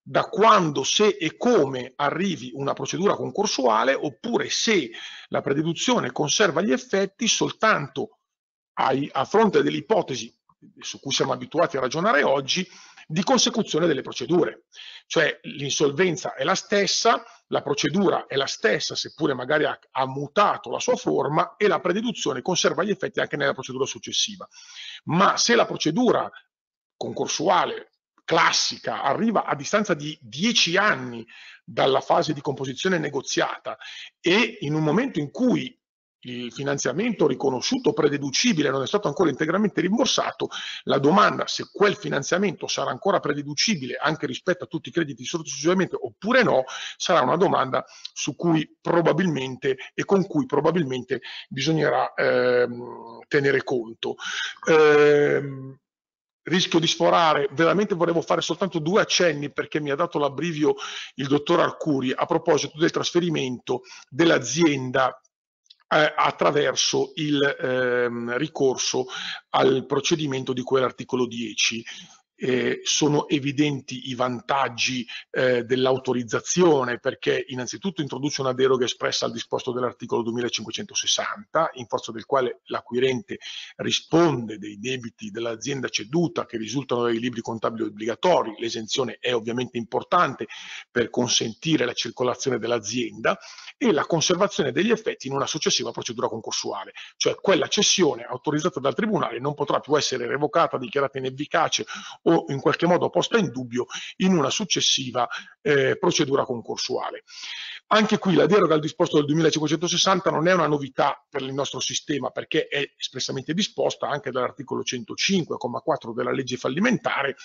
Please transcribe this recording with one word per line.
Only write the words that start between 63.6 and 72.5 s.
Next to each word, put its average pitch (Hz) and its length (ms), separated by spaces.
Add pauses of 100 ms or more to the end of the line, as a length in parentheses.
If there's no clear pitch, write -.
dell'azienda, 135 1080 (720)
eh, 151 260
attraverso 139 1000
il, 147 440
ehm, 123 800
ricorso 127 720 (440)
al 135 360
procedimento 139 640
di 127 100
cui 131 160
all'articolo 127 480
dieci. 113 560 (540)
Eh, 127 460